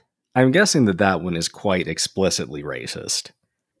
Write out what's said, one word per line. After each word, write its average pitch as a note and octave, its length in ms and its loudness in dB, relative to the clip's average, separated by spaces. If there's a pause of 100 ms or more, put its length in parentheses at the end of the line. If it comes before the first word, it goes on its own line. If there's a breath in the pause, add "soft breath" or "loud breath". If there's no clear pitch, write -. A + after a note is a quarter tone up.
(360)
I'm C3 160 6
guessing F3 340 4
that F#2+ 120 2
that F#2+ 240 2
one F2 160 -4
is E2 100 -4
quite F2+ 400 -2
explicitly D#2+ 760 -4
racist. - 680 -8 (480)